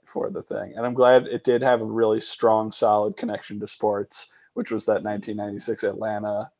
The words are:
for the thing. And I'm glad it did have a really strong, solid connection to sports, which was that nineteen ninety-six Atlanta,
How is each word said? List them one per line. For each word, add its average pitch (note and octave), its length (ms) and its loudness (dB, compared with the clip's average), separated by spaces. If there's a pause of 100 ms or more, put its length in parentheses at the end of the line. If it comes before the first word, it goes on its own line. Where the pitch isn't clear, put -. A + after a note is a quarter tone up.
for - 260 -6
the G2 140 -8
thing. - 320 -8
And A2+ 100 -4
I'm B2 80 -2
glad B2 340 6
it A#2 160 -6
did B2 200 2
have B2 180 4
a A2 40 -4
really A2 340 2
strong, A2 520 2
solid G#2 440 2
connection G#2 460 -8
to G#2 60 -8
sports, - 600 -4 (260)
which - 160 -6
was G#2+ 160 -4
that G#2 160 2
nineteen G#2 360 -6
ninety-six G#2 460 -6
Atlanta, G#2 760 -4